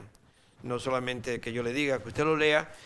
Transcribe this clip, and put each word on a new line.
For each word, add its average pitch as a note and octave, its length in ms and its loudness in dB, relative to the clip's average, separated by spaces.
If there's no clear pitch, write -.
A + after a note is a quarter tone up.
No B2 160 -4
solamente B2 640 -2
que A2+ 140 -6
yo A#2+ 80 0
le A#2 100 0
diga, C3+ 280 0
que - 80 -10
usted D3 160 0
lo D#3 120 4
lea D3+ 340 4